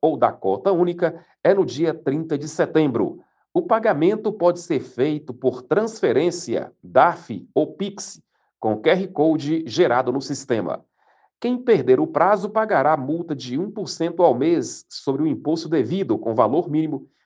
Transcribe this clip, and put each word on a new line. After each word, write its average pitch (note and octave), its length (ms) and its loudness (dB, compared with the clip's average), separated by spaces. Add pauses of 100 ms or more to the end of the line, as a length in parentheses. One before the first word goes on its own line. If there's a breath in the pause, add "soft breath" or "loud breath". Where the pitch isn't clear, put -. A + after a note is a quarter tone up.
ou D#3 160 2
da B2 140 2
cota G2 400 -2
única F3 500 0 (220 loud breath)
é E3+ 100 4
no G3 140 2
dia D3 260 -2
trinta D#3 460 -4
de D3 80 -10
setembro. D3 720 0 (340 loud breath)
O F3 100 2
pagamento G#3+ 680 2
pode F3 280 2
ser D3+ 180 -2
feito D3 560 -4
por - 280 -2
transferência, D#3 1080 0 (100)
daf B2 720 2
ou D3+ 200 0
Pix, - 500 -10 (380)
com A2 160 -2
Q A2 120 -2
R F#3 200 2
Code D#3 580 0
gerado B2 460 2
no C#3 80 -4
sistema. A#2 640 -4 (540)
Quem B3 200 -2
perder F#3+ 420 4
o D#3+ 60 2
prazo F#3+ 420 2
pagará G3+ 480 2
multa D#3 400 -4
de B2 220 -6
um G3+ 120 -4
por G#3+ 200 -8
cento E3 320 -4
ao D#3 120 6
mês C#3 540 -2
sobre C3+ 340 -4
o D#3+ 40 2
imposto D#3+ 420 -4
devido, D#3 480 0
com A2+ 180 -4
valor B2 360 2
mínimo D#3 360 -2 (200 soft breath)